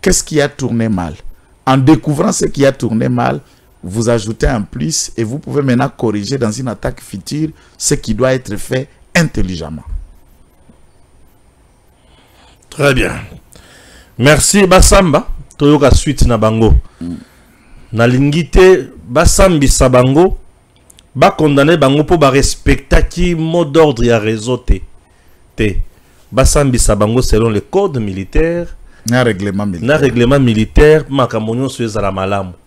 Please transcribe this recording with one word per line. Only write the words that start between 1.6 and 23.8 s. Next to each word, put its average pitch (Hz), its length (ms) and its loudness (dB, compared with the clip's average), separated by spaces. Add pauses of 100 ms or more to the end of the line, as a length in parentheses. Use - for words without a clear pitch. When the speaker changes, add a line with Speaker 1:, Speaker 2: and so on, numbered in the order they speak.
Speaker 1:
En 131 100 2
découvrant 151 540 0
ce 139 140 -4
qui 135 200 0
a 135 60 4
tourné 120 380 -4
mal, 127 320 -4 (420)
vous 107 260 -4
ajoutez 113 380 -2
un 127 140 -2
plus 147 560 -8
et 117 60 -4
vous 117 160 -8
pouvez 147 220 -6
maintenant 131 280 0
corriger 107 480 -6
dans 117 140 -2
une 127 180 -8
attaque 117 320 -10
future 151 480 -8 (280)
ce - 180 -2
qui - 200 -6
doit 127 180 0
être 127 220 -6
fait 131 320 -8 (260)
intelligemment. 87 680 -4 (2750)
Speaker 2:
Très 143 240 -2
bien. 123 180 -2 (1040)
Merci 151 480 2
Basamba. 185 640 4 (300)
Toyoka 143 340 4
suite - 340 2
na 120 120 2
bango. 110 360 2 (280)
Speaker 1:
Mm. 85 140 -10 (760)
Speaker 2:
Nalingi 131 560 0
te 185 420 4 (160)
basambisa 147 840 2
bango, 135 480 2 (760)
ba 160 180 4
condamner 151 460 2
bango 143 280 2
po 175 120 2
ba 143 120 4
respectaki 143 1080 0
mot 160 300 -2
d'ordre 139 400 2